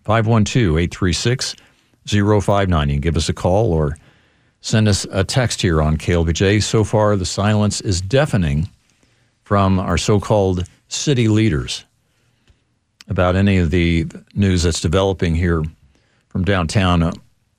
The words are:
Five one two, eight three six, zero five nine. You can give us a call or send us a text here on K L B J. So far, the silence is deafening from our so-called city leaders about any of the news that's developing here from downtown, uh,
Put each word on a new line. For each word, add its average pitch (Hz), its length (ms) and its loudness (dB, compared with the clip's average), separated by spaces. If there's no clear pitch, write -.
Five 110 220 0
one 113 180 2
two, 92 340 0
eight 85 160 -2
three 90 180 -2
six, - 420 -4
zero 104 320 2
five 98 300 0
nine. 76 180 0
You 71 60 -2
can 71 80 -2
give 82 140 -2
us 78 120 -2
a - 60 -4
call 95 380 0
or 78 260 -2
send 110 280 0
us 101 220 0
a 98 140 -2
text - 360 -2
here 80 220 2
on 78 140 2
K 87 180 -2
L 85 100 2
B 85 80 0
J. 101 280 2
So 107 240 0
far, 104 320 2
the 90 100 -4
silence 104 540 0
is 92 200 -4
deafening 95 680 0
from 98 360 2
our 92 200 -2
so-called 95 680 0
city 123 400 0
leaders 104 560 0
about 90 280 0
any 98 220 2
of 85 120 2
the 85 360 0
news 92 280 2
that's 85 180 0
developing 92 540 0
here 85 280 0
from 98 180 -6
downtown, 90 560 0
uh, 85 100 0